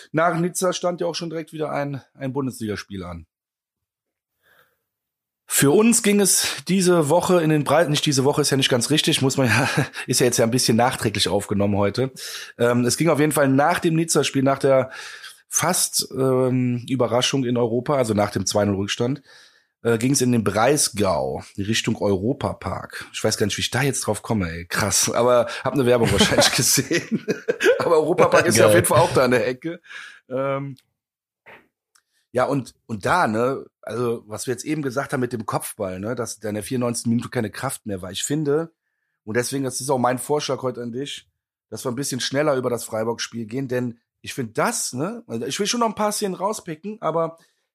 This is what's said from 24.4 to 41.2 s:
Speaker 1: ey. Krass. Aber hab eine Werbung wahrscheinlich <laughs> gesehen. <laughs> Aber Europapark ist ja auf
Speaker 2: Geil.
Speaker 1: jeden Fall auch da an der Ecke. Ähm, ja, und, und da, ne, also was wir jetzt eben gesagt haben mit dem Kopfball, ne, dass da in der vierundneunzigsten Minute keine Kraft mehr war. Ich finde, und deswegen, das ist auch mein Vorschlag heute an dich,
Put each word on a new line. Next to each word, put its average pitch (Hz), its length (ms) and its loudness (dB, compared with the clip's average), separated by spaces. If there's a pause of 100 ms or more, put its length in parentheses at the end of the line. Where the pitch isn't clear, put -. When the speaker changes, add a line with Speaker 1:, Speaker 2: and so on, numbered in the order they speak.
Speaker 1:
ey. 85 160 -12
Krass. - 440 0
Aber 120 360 4 (160)
hab 131 100 -2
eine 135 140 2
Werbung 117 240 4
wahrscheinlich - 400 4
<laughs> - 40 -4
gesehen. - 680 0 (280)
<laughs> - 260 2
Aber 170 180 2
Europapark 165 480 4
ist 104 120 2
ja 113 80 8
auf 107 60 8
Speaker 2:
Geil. 104 100 8
Speaker 1:
jeden - 60 2
Fall 156 120 4
auch 180 140 2
da 143 120 4
an 123 60 4
der 117 160 4
Ecke. 165 340 -6 (480)
Ähm, 135 480 -4 (1500)
ja, 123 140 2
und, 135 300 -4 (100)
und 110 220 -6
da, 170 180 2
ne, 117 400 0 (160)
also 117 460 -4
was 104 180 -10
wir 127 80 -2
jetzt - 120 -10
eben 151 180 -4
gesagt 135 300 -4
haben 135 80 0
mit 120 120 -4
dem 113 140 -6
Kopfball, 92 520 -6
ne, 107 140 -6
dass 120 260 -8
da 107 100 -8
in 104 60 -6
der 107 80 -6
vierundneunzigsten 120 460 -4
Minute 117 200 0
keine 110 200 -4
Kraft - 380 -8
mehr 95 160 -6
war. 92 80 -12
Ich 95 120 -10
finde, 151 480 0 (520)
und 107 120 -6
deswegen, 131 280 -2
das 127 180 -6
ist 131 80 -8
auch 135 80 2
mein 123 220 0
Vorschlag 147 420 -4
heute 120 220 -6
an 120 80 -10
dich, 131 360 -10 (440)